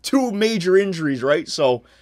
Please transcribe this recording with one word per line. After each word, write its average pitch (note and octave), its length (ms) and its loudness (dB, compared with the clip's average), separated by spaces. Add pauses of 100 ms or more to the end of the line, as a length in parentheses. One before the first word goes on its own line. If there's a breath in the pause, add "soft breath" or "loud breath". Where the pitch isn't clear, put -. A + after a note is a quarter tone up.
two C4 300 0
major G3 460 0
injuries, D#3+ 460 -2
right? D3 240 0
So, B2+ 360 0 (180 soft breath)